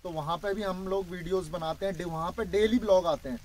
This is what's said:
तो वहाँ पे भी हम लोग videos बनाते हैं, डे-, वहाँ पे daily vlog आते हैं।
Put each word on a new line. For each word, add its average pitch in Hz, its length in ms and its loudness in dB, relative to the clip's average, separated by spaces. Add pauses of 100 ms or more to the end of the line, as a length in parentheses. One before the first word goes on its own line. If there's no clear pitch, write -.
तो 180 80 -8
वहाँ 160 260 -4
पे 196 180 -2
भी 214 80 -4
हम 190 260 -4
लोग 190 180 0
videos 175 440 -4
बनाते 160 360 -4
हैं, 190 100 -2
डे-, 175 100 -4
वहाँ 165 260 -4
पे 226 120 -4
daily 208 340 4
vlog 190 280 6
आते 147 220 0
हैं। 120 160 -6